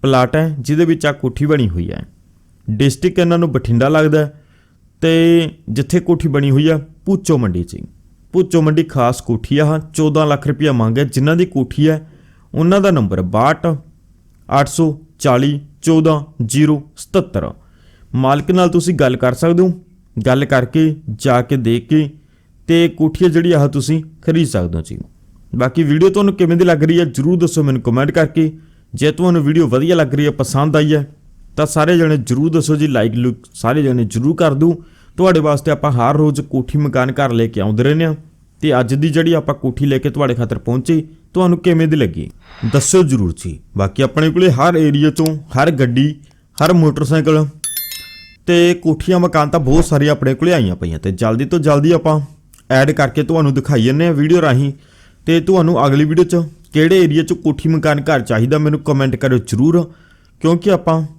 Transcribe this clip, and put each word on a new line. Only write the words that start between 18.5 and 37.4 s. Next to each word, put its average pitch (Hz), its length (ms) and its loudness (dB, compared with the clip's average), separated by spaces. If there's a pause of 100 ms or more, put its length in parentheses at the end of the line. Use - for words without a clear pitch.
ਨਾਲ 180 180 4
ਤੁਸੀਂ 175 260 0
ਗੱਲ 131 220 0
ਕਰ 123 180 0
ਸਕਦੇ 170 280 0
ਹੋ, 185 100 2 (440)
ਗੱਲ 127 280 0
ਕਰਕੇ 147 500 0 (160)
ਜਾ 123 320 0
ਕੇ 139 160 -2
ਦੇਖ 117 300 -2
ਕੇ 151 200 2 (600)
ਤੇ 165 200 2
ਕੋਠੀ 160 360 -2
ਆ 180 40 4
ਜਿਹੜੀ 165 240 2
ਆਹ 143 160 2
ਤੁਸੀਂ 147 340 -2 (200)
ਖਰੀਦ 165 260 0
ਸਕਦੇ 87 300 -4
ਹੋ 78 40 -6
ਜੀ। - 160 -12 (540)
ਬਾਕੀ 127 300 0
ਵੀਡੀਓ 160 280 4
ਤੁਹਾਨੂੰ 202 240 2
ਕਿਵੇਂ 170 220 2
ਦੀ 180 80 4
ਲੱਗ 165 200 2
ਰਹੀ 170 160 2
ਹੈ 175 60 2
ਜ਼ਰੂਰ 156 320 -2
ਦੱਸੋ 160 240 0
ਮੈਨੂੰ 135 200 0
ਕੁਮੈਂਟ 127 280 0
ਕਰਕੇ। 156 400 0 (440)
ਜੇ 147 180 0
ਤੁਹਾਨੂੰ 175 300 2
ਵੀਡੀਓ 156 260 -2
ਵਧੀਆ 139 260 0
ਲੱਗ 143 200 0
ਰਹੀ 147 120 0
ਹੈ, 147 60 0
ਪਸੰਦ 143 440 -2
ਆਈ 151 180 2
ਹੈ 147 120 -2 (500)
ਤਾਂ 151 100 0
ਸਾਰੇ 160 320 0
ਜਣੇ 156 200 2
ਜ਼ਰੂਰ 131 320 -2
ਦੱਸੋ 156 260 0
ਜੀ, 151 100 0
ਲਾਈਕ 120 280 0
ਲੁੱਕ 120 400 -4
ਸਾਰੇ 135 280 -2
ਜਣੇ 123 240 0
ਜ਼ਰੂਰ 117 300 -2
ਕਰ 156 180 0
ਦਿਓ। 165 280 0 (360)
ਤੁਹਾਡੇ 180 220 2
ਵਾਸਤੇ 147 300 -2
ਆਪਾਂ 147 220 -2
ਹਰ 123 240 0
ਰੋਜ਼ 151 260 0
ਕੋਠੀ 135 360 -4
ਮਕਾਨ 135 340 -2
ਘਰ 131 200 -2
ਲੈ 117 140 0